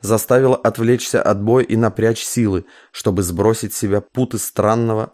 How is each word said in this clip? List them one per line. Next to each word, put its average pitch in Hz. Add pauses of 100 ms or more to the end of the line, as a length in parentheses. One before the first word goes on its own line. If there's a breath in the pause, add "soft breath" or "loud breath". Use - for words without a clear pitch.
заставила 127
отвлечься 113
от 101
боя 123
и -
напрячь 110
силы, 101 (240 loud breath)
чтобы 98
сбросить 98
с -
себя 101
путы 127
странного 110